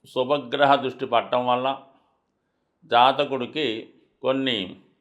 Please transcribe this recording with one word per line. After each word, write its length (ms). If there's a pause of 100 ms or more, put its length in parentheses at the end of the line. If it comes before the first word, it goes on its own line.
(120)
శుభగ్రహ 600
దృష్టి 300
పడటం 420
వల్ల 360 (1000)
జాతకుడికి 1080 (280)
కొన్ని 600 (200)